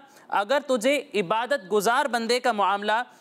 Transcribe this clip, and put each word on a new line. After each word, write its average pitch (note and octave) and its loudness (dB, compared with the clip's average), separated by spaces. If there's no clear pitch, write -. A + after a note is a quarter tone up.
اگر G#3 0
تجھے B3+ 2
عبادت G#3+ -2
گزار A#3 2
بندے A#3 0
کا B3 0
معاملہ G#3 0